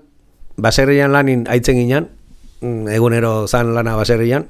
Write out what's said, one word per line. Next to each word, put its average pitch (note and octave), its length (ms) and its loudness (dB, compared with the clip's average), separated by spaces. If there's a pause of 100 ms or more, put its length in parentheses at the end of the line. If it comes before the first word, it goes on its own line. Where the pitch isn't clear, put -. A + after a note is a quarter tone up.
(560)
baserrian C#3 560 2
lanin C3 380 2
aitzen B2+ 280 0
ginen, B2+ 300 0 (540)
mm, A2+ 280 -6
egunero A2+ 580 0
zan A#2+ 260 0
lana A2+ 220 -2
baserrian, A#2 540 0